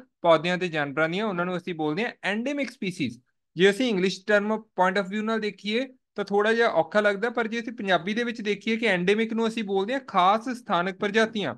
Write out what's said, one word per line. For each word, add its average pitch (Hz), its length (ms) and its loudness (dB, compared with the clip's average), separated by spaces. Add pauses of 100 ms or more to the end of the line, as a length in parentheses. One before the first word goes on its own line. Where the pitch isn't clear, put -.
(200)
ਪੌਦਿਆਂ 170 380 4
ਤੇ 180 100 -2
ਜਾਨਵਰਾਂ 156 400 0
ਦੀਆਂ, 190 180 -2
ਉਹਨਾਂ 175 200 -2
ਨੂੰ 180 100 -2
ਅਸੀਂ 175 180 -6
ਬੋਲਦੇ 156 300 -2
ਹਾਂ 240 80 -6 (100)
ਐਂਡੇਮਿਕ 247 480 -4
ਸਪੀਸੀਜ਼। 170 480 -6 (380)
ਜੇ 185 140 6
ਅਸੀਂ 254 160 0
ਇੰਗਲਿਸ਼ 190 400 -2
ਟਰਮ 208 260 2
point 190 500 0
of 185 80 -8
view 214 120 -4
ਨਾਲ 220 180 -2
ਦੇਖੀਏ 214 480 -4 (260)
ਤਾਂ 202 100 -4
ਥੋੜ੍ਹਾ 208 280 2
ਜਿਹਾ 233 160 4
ਔਖਾ 165 320 2
ਲੱਗਦਾ, 208 300 2
ਪਰ 233 180 -2
ਜੇ 233 120 -6
ਅਸੀਂ 226 120 -8
ਪੰਜਾਬੀ 190 420 0
ਦੇ 240 100 -2
ਵਿੱਚ 233 160 -6
ਦੇਖੀਏ 208 360 -2
ਕਿ 226 100 0
ਐਂਡੇਮਿਕ 208 460 2
ਨੂੰ 226 160 0
ਅਸੀਂ 226 160 -6
ਬੋਲਦੇ 196 280 -2
ਹਾਂ 269 80 -2
ਖਾਸ 202 480 2
ਸਥਾਨਕ 190 500 -2
ਪ੍ਰਜਾਤੀਆਂ। 208 600 0